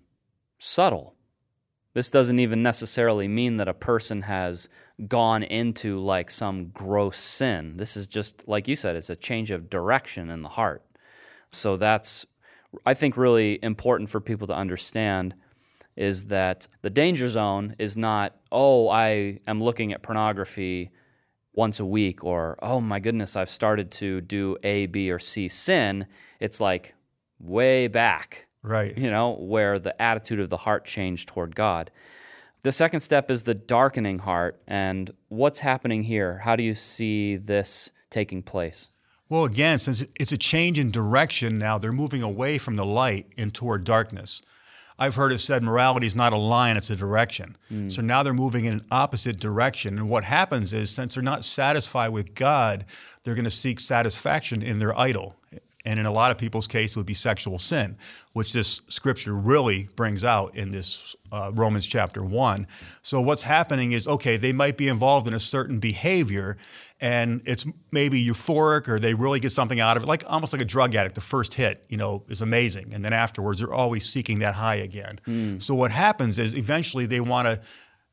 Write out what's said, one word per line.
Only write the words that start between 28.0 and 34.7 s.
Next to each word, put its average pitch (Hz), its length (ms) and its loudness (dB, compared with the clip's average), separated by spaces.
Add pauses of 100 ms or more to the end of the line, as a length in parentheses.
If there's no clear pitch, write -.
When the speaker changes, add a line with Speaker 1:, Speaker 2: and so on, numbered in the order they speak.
Speaker 2:
Right. 107 340 -2
Speaker 1:
you 127 140 0
know, 113 200 2 (100)
where 101 380 2
the 90 220 -4
attitude 110 400 0
of 92 100 -2
the 87 80 -2
heart - 260 0
changed 92 440 -6
toward 85 260 -6
God. 90 360 0 (720)
The 135 100 0
second 165 280 2
step 139 300 2
is 117 140 -2
the 120 100 2
darkening 110 680 2
heart. 87 460 -2
And 95 440 -4 (180)